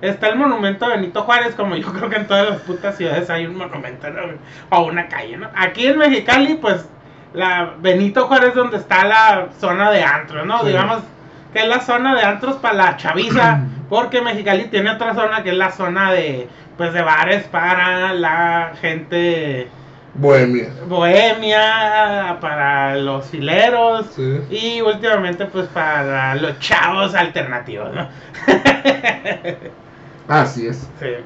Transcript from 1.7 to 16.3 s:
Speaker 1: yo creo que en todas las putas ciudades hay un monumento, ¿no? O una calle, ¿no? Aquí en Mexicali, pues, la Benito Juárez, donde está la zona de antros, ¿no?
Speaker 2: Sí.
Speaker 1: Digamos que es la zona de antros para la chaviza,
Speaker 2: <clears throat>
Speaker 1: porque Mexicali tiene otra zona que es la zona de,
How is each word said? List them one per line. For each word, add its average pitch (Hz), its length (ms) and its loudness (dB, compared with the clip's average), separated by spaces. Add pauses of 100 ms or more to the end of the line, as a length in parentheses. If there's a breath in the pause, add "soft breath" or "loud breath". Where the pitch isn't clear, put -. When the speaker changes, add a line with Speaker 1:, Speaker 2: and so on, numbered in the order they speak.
Speaker 1:
yo 185 180 -6
creo 240 160 -6
que 214 80 -2
en 202 100 -4
todas 202 220 2
las 170 120 -6
putas 196 360 -8
ciudades 170 340 -2
hay 170 160 -4
un 175 100 -10
monumento, 147 540 -12
¿no? - 100 -10 (480 loud breath)
O 175 160 4
una 170 220 -4
calle, - 300 -10
¿no? 220 180 -14
Aquí 196 320 0
en 294 100 4
Mexicali, 277 580 2
pues, 196 300 -2 (500 loud breath)
la 175 440 -2
Benito 196 480 2
Juárez, 254 280 4
donde 240 220 0
está 190 280 2
la 214 420 4 (120)
zona 196 320 2
de 185 120 4
antros, 151 420 -2
¿no? 226 160 0
Speaker 2:
Sí. 220 60 0
Speaker 1:
Digamos 202 340 0 (520 loud breath)
que 220 60 -2
es 226 80 2
la 240 140 2
zona 254 340 0
de 233 60 2
antros 208 360 0
para 233 180 0
la 185 220 2
chaviza, 220 640 2 (160)
Speaker 2:
<clears throat> - 140 -14
Speaker 1:
porque 240 320 0
Mexicali 208 440 0
tiene 214 260 0
otra 226 220 -4
zona 214 300 -2
que 185 80 -6
es 180 60 0
la 185 140 0
zona 185 400 0
de, 143 360 -2 (300 loud breath)